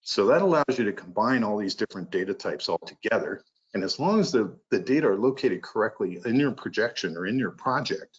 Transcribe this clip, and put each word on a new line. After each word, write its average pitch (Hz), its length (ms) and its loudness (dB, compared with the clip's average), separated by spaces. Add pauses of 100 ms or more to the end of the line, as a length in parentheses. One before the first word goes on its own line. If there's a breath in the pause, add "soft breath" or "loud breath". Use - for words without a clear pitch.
So - 240 2
that 147 140 6
allows 160 380 2
you 113 60 2
to 101 80 0
combine 113 520 0
all 107 140 0
these 98 160 -2
different 92 360 -6
data 92 220 -2
types - 360 -6
all 85 100 0
together. - 640 -4 (320)
And 95 100 -2
as - 160 -4
long 202 180 2
as 180 140 2
the, 104 240 2 (140)
the 107 80 2
data 135 280 2
are 98 100 4
located 123 460 0
correctly 104 640 -4
in 117 120 0
your 139 160 4
projection - 640 -4
or 87 100 -6
in 117 120 0
your 107 140 -2
project - 680 -4